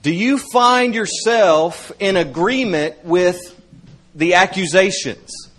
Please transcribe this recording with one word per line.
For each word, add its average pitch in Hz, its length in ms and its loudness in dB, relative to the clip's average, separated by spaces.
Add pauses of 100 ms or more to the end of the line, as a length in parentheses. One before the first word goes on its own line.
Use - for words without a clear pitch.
Do 147 100 -4
you 233 280 -2
find 247 560 2
yourself 185 1040 0
in 196 180 0
agreement 170 880 -2
with 180 340 0 (760)
the 165 200 0
accusations? 185 1200 0